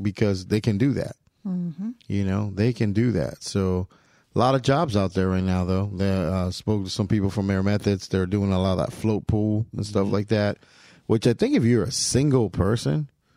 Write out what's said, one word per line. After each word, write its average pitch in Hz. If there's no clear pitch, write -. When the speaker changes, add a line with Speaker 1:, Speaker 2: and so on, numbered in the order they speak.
Speaker 1:
because 98
they 107
can 104
do 127
that. -
Speaker 2:
Mm-hmm. 180
Speaker 1:
You 101
know, 101
they 110
can 107
do 113
that. 80
So 92
a -
lot 127
of 135
jobs 135
out 95
there 92
right 92
now, 92
though. 95
They, 98
uh, 92
spoke 104
to 92
some 101
people 98
from 98
Air 95
Methods. 101
They're 95
doing 98
a 92
lot 92
of 62
that -
float 107
pool 107
and 104
stuff 104
Speaker 3:
Mm-hmm. 101
Speaker 1:
like 101
that, 104
which 110
I 123
think 240
if 185
you're 113
a 123
single 131
person, 135